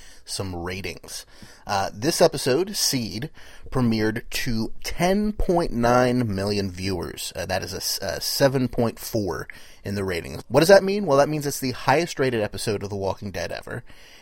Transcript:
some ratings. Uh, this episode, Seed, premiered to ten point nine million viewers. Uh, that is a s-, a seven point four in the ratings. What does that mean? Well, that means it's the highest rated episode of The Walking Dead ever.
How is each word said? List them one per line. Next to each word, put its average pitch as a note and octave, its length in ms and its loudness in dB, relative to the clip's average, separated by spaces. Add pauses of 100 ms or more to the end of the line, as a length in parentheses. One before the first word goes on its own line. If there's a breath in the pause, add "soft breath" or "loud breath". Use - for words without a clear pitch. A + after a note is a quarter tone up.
(260 soft breath)
some F#2 300 -6
ratings. F2 720 -8 (400 loud breath)
Uh, G2 260 0
this C3 280 0
episode, E3 540 2
Seed, A#2 540 -2 (400 loud breath)
premiered A2 640 0
to A2+ 420 -2 (100)
ten G3+ 500 0
point F3 380 2
nine B2 640 4
million G2 380 0
viewers. F2+ 640 -4
Uh, F2 100 -4
that F#2 160 -2
is F#2 100 -8
a F#2 60 -8
s-, - 240 -4
a F#2+ 180 -4
seven C3 480 2
point A#2 300 0
four G2 500 -4 (360 loud breath)
in G2+ 100 -6
the G2+ 100 -2
ratings. E2+ 440 -4
What C#3 140 4
does E3 80 6
that G3 140 10
mean? G3 220 -2
Well, C#3 140 6
that C#3+ 100 4
means D3+ 160 -4
it's C#3+ 140 -4
the B2+ 140 -2
highest D#3 440 2
rated B2+ 240 0
episode G2+ 400 -2
of G2+ 80 -8
The G#2 60 -6
Walking G2 340 -4
Dead F2 220 -6
ever. - 320 -8 (380 soft breath)